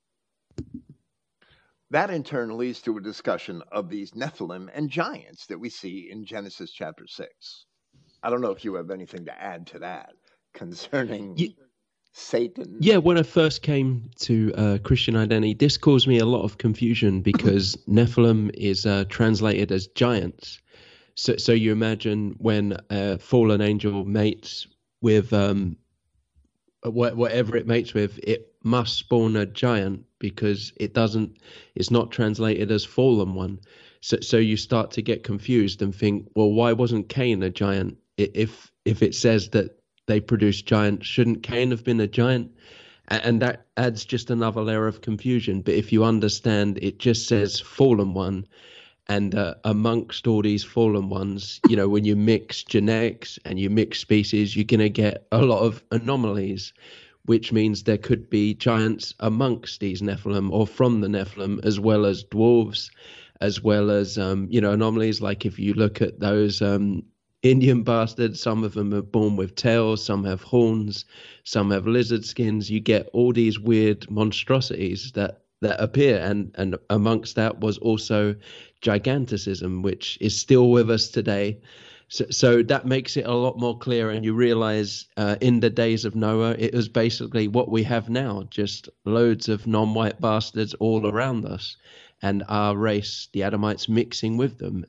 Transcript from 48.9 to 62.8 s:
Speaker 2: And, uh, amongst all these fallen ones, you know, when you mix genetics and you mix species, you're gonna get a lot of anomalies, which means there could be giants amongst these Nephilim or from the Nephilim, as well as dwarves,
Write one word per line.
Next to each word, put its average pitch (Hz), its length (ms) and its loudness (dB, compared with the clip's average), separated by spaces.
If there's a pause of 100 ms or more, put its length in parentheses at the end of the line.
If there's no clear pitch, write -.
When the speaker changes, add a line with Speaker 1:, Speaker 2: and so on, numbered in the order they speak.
Speaker 2:
And, 101 280 -2
uh, 92 180 -2 (100)
amongst 110 640 0
all 107 160 4
these 104 220 0
fallen 104 440 0
ones, 98 600 -8
you 113 80 6
know, 101 120 2
when 104 160 2
you 104 120 2
mix 107 480 0
genetics 110 800 -2
and 92 140 -6
you 98 120 0
mix 107 300 0
species, 107 560 0
you're 107 80 0
gonna 107 240 4
get 104 440 -2
a 117 100 4
lot 113 180 4
of 113 320 0
anomalies, 104 800 -2 (520)
which 113 280 2
means 107 320 2
there 104 140 2
could 113 320 -2
be 104 240 2
giants 110 640 -2
amongst 117 600 -2
these 95 220 -6
Nephilim 101 480 -2
or 104 160 2
from 120 360 2
the 98 60 -2
Nephilim, 101 560 -6
as 104 160 2
well 107 240 4
as 101 200 0
dwarves, 113 640 2 (500)